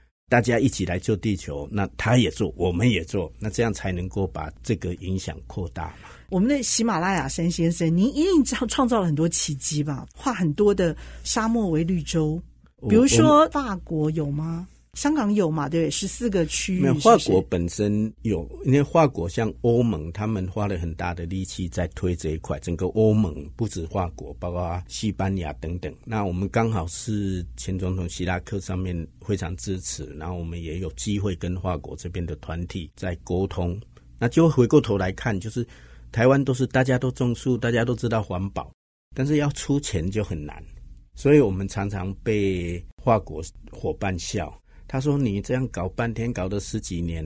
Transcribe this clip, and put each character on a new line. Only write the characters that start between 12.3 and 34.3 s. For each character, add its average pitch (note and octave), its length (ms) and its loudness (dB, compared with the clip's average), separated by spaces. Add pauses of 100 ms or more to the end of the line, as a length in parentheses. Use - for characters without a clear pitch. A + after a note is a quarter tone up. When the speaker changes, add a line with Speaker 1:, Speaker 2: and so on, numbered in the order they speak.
Speaker 1:
我， - 120 -4
Speaker 2:
比 G3+ 60 8
如 A#3+ 100 8
说 C#4 220 8
Speaker 1:
我 D4 140 10
们 D#4 100 4
Speaker 2:
法 B3+ 260 -2
国 D#3 340 -2
有 D#3 200 -2
吗？ E3 340 -4 (300)
香 D4 180 0
港 G#3+ 200 2
有 G3 180 4
嘛， D3+ 180 -2
对 E3 120 2
不 D#3+ 40 2
对？ D3 60 0
十 G3 160 -2
四 A#3+ 220 0
个 F#3 180 2
区 - 280 -2
域， F3+ 60 2
Speaker 1:
没 C#3 60 4
有， C3 80 6
Speaker 2:
是 - 40 0
不 A3 180 10
是？ - 120 2
Speaker 1:
法 - 20 4
国 F#2 120 6
本 F2 260 0
身 G#2+ 420 0 (120)
有， F2 260 -2 (160)
因 C3 80 4
为 C#3 100 6
法 D#3+ 240 4
国 E2+ 220 -2
像 A2+ 220 -2 (100)
欧 A#2 220 4
盟， E2+ 280 -2
他 G2+ 160 -4
们 G2+ 220 -2
花 G#2 180 -2
了 G2 120 -2
很 E2+ 160 -4
大 F2 180 -4
的 F2 140 -8
力 F#2+ 180 -4
气 F2+ 240 -6
在 F2 200 -2
推 F2+ 260 -2
这 D#2+ 160 -4
一 D#2+ 80 -2
块， D2 200 -6
整 E2+ 160 -4
个 F2+ 120 -2
欧 A2 260 4
盟 D#2 420 0
不 A2+ 120 -4
止 E2+ 200 -6
法 F2+ 220 -2
国， D2 300 -12
包 F2+ 120 -6
括 F2 360 -4
西 - 240 -4
班 G2 260 -2
牙 D#2 160 -6
等 E2+ 240 -8
等。 D#2+ 160 -8 (100)
那 A2 220 -4
我 F2+ 80 -2
们 F#2 160 -2
刚 A2+ 220 0
好 F2+ 160 -2
是 F#2+ 580 -4 (100)
前 - 220 -6
总 F#2 180 -2
统 F2+ 140 -4
希 F2+ 160 -6
拉 F2+ 140 -2
克 G2 200 -6
上 F#2 180 -6
面 F2+ 300 -4 (140)
非 G#2 160 -2
常 F2 180 -6
支 F#2 240 -6
持， - 240 -8 (140)
然 D#2 100 -8
后 F#2 80 -6
我 F2 80 -6
们 E2+ 180 -8
也 E2 180 -6
有 F2 140 -4
机 G#2 260 -2
会 F#2+ 160 -2
跟 F2+ 260 -4
法 F2+ 160 -2
国 C#2+ 180 -10
这 E2+ 140 -10
边 F2 160 -4
的 D#2+ 120 -6
团 E2 300 -6
体 E2 280 -8
在 F2+ 280 -4
沟 F2+ 240 -2
通。 F2 320 -2 (380)
那 A#2 100 0
就 D#3+ 220 6